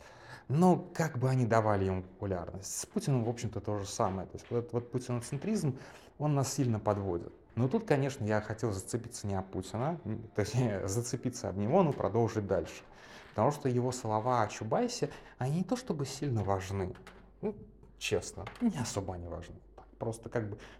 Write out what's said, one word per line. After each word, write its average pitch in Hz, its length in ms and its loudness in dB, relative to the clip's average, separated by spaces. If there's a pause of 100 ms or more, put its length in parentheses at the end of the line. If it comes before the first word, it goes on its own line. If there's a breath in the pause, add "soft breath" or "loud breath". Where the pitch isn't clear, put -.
(480 loud breath)
но 170 460 6
как 160 240 -2
бы 131 120 2
они 131 160 4
давали 107 400 6
ему 92 180 2
популярность. 95 760 -6
С - 60 -6
Путиным, 135 380 2
в 113 60 2
общем-то, 117 300 -4
то 104 180 -2
же 98 80 -4
самое. 95 420 0
То - 80 -12
есть - 140 -14
вот, 117 220 0
вот 117 200 -2
путиноцентризм, 135 840 -2 (420 loud breath)
он 147 160 2
нас 135 180 2
сильно 120 260 2
подводит. 98 540 0 (220)
Но 123 120 4
тут, 220 180 2
конечно, 135 400 2
я 107 160 4
хотел 110 300 -2
зацепиться 107 560 -4
не 98 80 0
об 95 100 -2
Путина, 135 600 -4
м, 107 180 -4 (120)
точнее, 107 460 2
<laughs> 95 60 -2
зацепиться 120 600 -2
об 92 80 -4
него, 131 260 4
но 147 80 4
продолжить 107 560 2
дальше. - 360 0 (460 loud breath)
Потому 120 220 4
что 139 160 -4
его 123 240 2
слова 117 520 2
о 104 40 2
Чубайсе, 151 640 -2 (280 loud breath)
они 139 200 0
не 185 60 0
то 247 120 0
чтобы 156 300 -4
сильно 123 380 0
важны. 95 500 0 (480 loud breath)
Ну, 214 140 -4 (420)
честно, - 480 -2 (160)
не 208 160 2
особо 92 380 -2
они 87 120 -8
важны. 82 280 -10 (200)
Так, - 120 -20 (100)
просто 113 320 -6
как 110 200 -2
бы 107 80 -8 (220 loud breath)